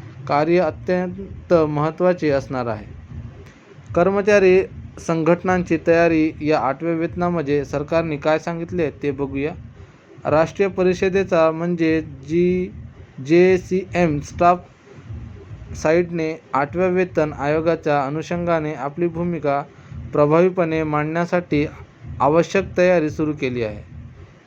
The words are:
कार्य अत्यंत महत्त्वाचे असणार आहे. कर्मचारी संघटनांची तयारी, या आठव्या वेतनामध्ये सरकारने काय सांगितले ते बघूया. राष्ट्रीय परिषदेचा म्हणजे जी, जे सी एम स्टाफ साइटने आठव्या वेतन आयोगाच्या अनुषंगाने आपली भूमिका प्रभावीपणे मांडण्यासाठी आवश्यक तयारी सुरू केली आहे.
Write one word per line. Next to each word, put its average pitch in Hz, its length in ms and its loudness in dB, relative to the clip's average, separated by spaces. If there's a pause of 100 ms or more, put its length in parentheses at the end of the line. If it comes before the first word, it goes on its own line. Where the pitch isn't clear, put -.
(280)
कार्य 156 320 2
अत्यंत 180 920 -4
महत्त्वाचे 160 760 2
असणार 135 360 -2
आहे. 107 200 -6 (1080)
कर्मचारी 190 680 6 (380)
संघटनांची 175 800 0 (100)
तयारी, 165 440 4 (100)
या 151 180 2
आठव्या 139 340 -2
वेतनामध्ये 165 720 -2
सरकारने 147 520 -2
काय 156 220 0
सांगितले 170 520 -4 (120)
ते 143 80 -2
बघूया. 139 420 -6 (720)
राष्ट्रीय 160 440 2
परिषदेचा 185 840 2
म्हणजे 160 500 0
जी, 170 680 -2 (560)
जे 180 300 6
सी 185 380 -4
एम 165 240 2
स्टाफ 175 400 4 (1160)
साइटने 165 680 0 (120)
आठव्या 147 340 0
वेतन 180 460 0
आयोगाच्या 151 680 0
अनुषंगाने 160 720 -2
आपली 143 340 -4
भूमिका 165 560 -2 (500)
प्रभावीपणे 160 680 2
मांडण्यासाठी 156 840 -2 (540)
आवश्यक 160 440 2 (140)
तयारी 180 320 4
सुरू 151 240 -2
केली 127 300 -4
आहे. 104 200 -8 (640)